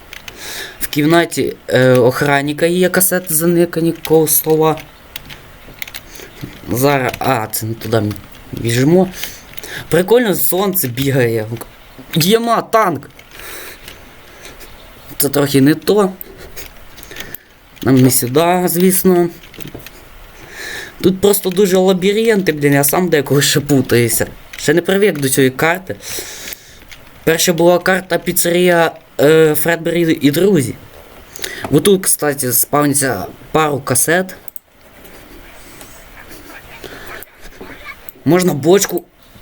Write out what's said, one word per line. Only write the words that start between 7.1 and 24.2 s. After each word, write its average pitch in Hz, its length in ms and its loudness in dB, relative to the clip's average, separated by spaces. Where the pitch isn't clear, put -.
а, 117 320 -2
це - 140 -6
не 113 80 -6
туди 110 280 -2
ми 104 100 -2
біжимо. 143 580 2
Прикольно, 196 460 2
сонце 185 520 -2
бігає. 120 580 0
Єма, 226 460 2
танк! 190 480 0
Це 139 120 -2
трохи 139 320 2
не 147 140 4
то. 190 360 0
Нам 131 120 2
не 127 160 4
сюди, 165 540 0
звісно. 180 640 2
Тут 190 200 0
просто 202 280 2
дуже 185 280 2
лабіринти, 190 720 2
блін, 143 220 0
я 139 100 4
сам 180 260 0
деколи 143 320 2
ще 147 180 0
путаюся. 127 680 0